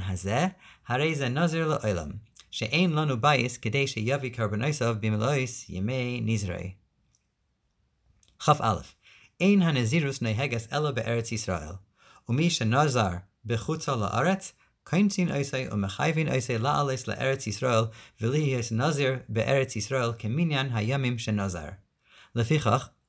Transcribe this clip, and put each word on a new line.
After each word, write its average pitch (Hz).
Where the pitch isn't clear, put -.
הזה, 98
הרי 147
זה 139
נזיר 160
לעולם, 90
שאין 151
לנו 147
בייס 127
כדי 135
שיביא 131
קרבנותיו 117
במלואיס 117
ימי 123
נזרי. 95
כ"א. 151
אין 196
הנזירוס 139
נוהגת 117
אלא 147
בארץ 117
ישראל, 87
ומי 156
שנזר 123
בחוצה 131
לארץ, 139
קונסין 185
עושה 139
ומחייבין 147
עושה 131
לעלות 139
לארץ 131
ישראל, 113
ולהיות 127
נזיר 135
בארץ 127
ישראל 117
כמניין 135
הימים 123
שנזר. 98
לפיכך, 117